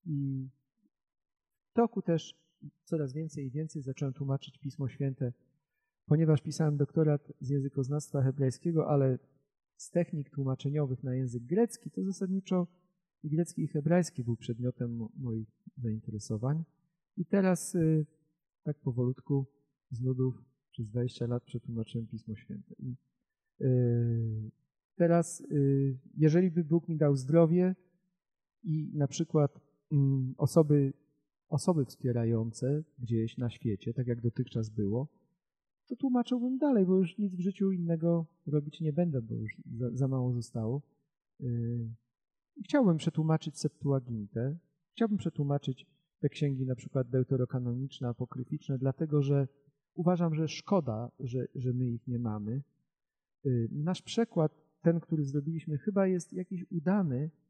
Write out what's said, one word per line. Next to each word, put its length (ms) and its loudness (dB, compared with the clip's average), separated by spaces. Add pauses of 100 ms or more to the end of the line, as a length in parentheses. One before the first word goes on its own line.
I 420 -4 (1300)
toku 240 2
też 320 -2 (500)
coraz 280 -4
więcej 340 -8
i 40 -6
więcej 320 -8
zacząłem 320 -6
tłumaczyć 440 -6
Pismo 300 -6
Święte, 440 -4 (760)
ponieważ 360 6
pisałem 340 0
doktorat 640 2
z 80 -10
językoznawstwa 760 -2
hebrajskiego, 640 0
ale 300 4 (580)
z 140 -20
technik 400 -2
tłumaczeniowych 760 -2
na 100 -2
język 280 -2
grecki, 480 -2
to 140 -6
zasadniczo 640 -2 (560)
i 80 -6
grecki, 320 -2
i 60 -2
hebrajski 560 0
był 120 0
przedmiotem 600 -4
mo-, 200 -6
moich 320 -6 (280)
zainteresowań. 880 -4 (520)
I 80 -2
teraz, 500 2
y, 320 4 (560)
tak 160 -4
powolutku, 680 0 (440)
z 100 -8
nudów 440 -2 (260)
przez 180 -8
dwadzieścia 380 -2
lat 160 -2
przetłumaczyłem 640 -6
Pismo 300 -10
Święte. 420 -16
I, 180 -10 (640)
y, 880 2 (460)
teraz, 440 2
y, 580 2 (180)
jeżeli 340 6
by 140 0
Bóg 240 2
mi 80 -2
dał 200 4
zdrowie 580 4 (920)
i 300 -2
na 120 2
przykład, 540 0 (320)
mm, 440 2
osoby, 560 4 (560)
osoby 360 0
wspierające 1000 -2 (160)
gdzieś 400 -2
na 120 -2
świecie, 440 -4
tak 120 -2
jak 140 -2
dotychczas 500 -4
było, 380 -2 (800)
to 100 -8
tłumaczyłbym 600 0
dalej, 280 4
bo 100 4
już 220 0
nic 160 -2
w 60 -8
życiu 300 0
innego 560 0 (200)
robić 340 -2
nie 120 0
będę, 300 0
bo 120 -6
już 220 -6 (200)
za, 140 -2
za 180 0
mało 240 0
zostało. 500 -4 (580)
Yy, 480 -4 (760)
chciałbym 320 4
przetłumaczyć 600 0
Septuagintę, 1000 -4 (360)
chciałbym 260 0
przetłumaczyć 680 -2 (340)
te 80 0
księgi, 380 -2
na 80 -2
przykład 340 -4
deuterokanoniczne, 1000 -2
apokryficzne, 720 -6
dlatego 440 0
że 260 2 (460)
uważam, 400 2
że 140 -2
szkoda, 640 -2 (100)
że, 340 -4
że 180 -2
my 140 0
ich 200 -4
nie 120 -2
mamy. 440 -4 (840)
Yy, 280 2
nasz 300 -4
przekład, 500 0 (300)
ten, 180 4
który 240 -2
zrobiliśmy, 540 -4
chyba 280 0
jest 260 -2
jakiś 380 -8
udany 600 0 (200)